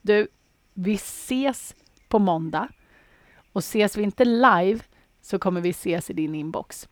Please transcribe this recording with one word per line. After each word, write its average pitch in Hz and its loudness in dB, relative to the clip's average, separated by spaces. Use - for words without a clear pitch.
Du, 208 2
vi 190 -2
ses - -6
på 226 2
måndag. 165 0
Och 202 -2
ses 208 0
vi 208 -2
inte 208 2
live 226 4
så - -6
kommer 180 0
vi 175 0
ses 170 -4
i - -8
din 156 -4
inbox. - -10